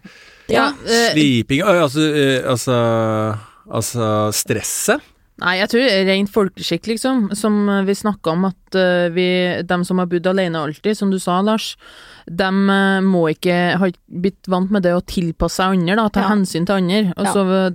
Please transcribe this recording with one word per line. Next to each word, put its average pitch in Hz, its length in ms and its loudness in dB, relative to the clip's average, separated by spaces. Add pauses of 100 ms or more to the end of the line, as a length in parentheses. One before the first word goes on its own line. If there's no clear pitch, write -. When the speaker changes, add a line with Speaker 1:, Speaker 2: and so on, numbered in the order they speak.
(480)
Speaker 1:
Ja. 240 180 2
Speaker 2:
Ja, 294 60 -2 (100)
eh, 233 320 2
Speaker 3:
sliping, 139 480 2
ø, 202 180 4
altså, 147 200 0
ø, 151 240 2 (180)
altså, 127 320 0 (1000)
altså 113 360 -4 (240)
stresset? - 680 -2 (380)
Speaker 2:
Nei, 180 200 -2
jeg 202 120 -2
tror 240 120 2
det 254 120 2
er 190 120 2
rent 196 240 0
folkeskikk, 185 640 -2
liksom, 262 300 -2 (120)
som 208 220 0 (300)
vi 196 100 0
snakket 208 340 -4
om, 175 140 0
at, - 320 -6
eh, 180 340 2
vi, 180 140 0 (420)
dem 180 180 0
som 185 140 0
har 180 80 0
bodd 175 240 -2
alene 180 300 0
alltid, 151 360 -4
som 196 140 -2
du 190 80 0
sa, 180 220 -2
Lars, 214 320 -2 (560)
dem, 190 320 0 (100)
eh, 196 320 2
må 185 300 2
ikke 175 240 0 (240)
ha 190 80 2 (200)
blitt 180 380 -4
vant 185 240 0
med 202 140 2
det 175 100 2
å 180 80 0
tilpasse 170 560 -4
seg 190 200 0
andre, 175 180 0
da, 226 120 2
ta 202 120 -2
Speaker 1:
Ja. 196 80 0
Speaker 2:
hensyn 185 380 0
til 202 100 0
andre, 190 400 0
og - 80 -2
Speaker 1:
Ja. 190 80 0
Speaker 2:
så, 202 80 2
eh, 190 340 2